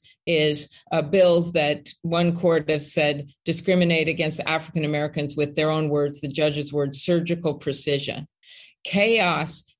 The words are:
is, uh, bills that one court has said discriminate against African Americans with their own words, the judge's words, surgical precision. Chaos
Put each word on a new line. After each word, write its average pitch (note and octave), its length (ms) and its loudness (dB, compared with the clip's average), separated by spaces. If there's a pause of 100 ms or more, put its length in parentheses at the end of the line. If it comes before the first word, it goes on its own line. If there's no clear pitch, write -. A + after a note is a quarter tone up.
(260)
is, D3+ 440 0 (240)
uh, D#3+ 80 2
bills F3 520 4
that D3 360 0 (140)
one E3+ 340 2
court E3 320 2
has D3 240 -2
said D3 380 0 (120)
discriminate E3+ 640 2
against D#3+ 340 -2
African D#3+ 440 -2
Americans D3 500 -4
with D3 200 -2
their D#3 140 2
own D#3 200 0
words, C#3+ 320 -2
the D3 80 -8
judge's D3 420 -2
words, C#3+ 300 -2
surgical E3+ 540 0
precision. C#3+ 720 -6 (560)
Chaos F3+ 800 0 (160)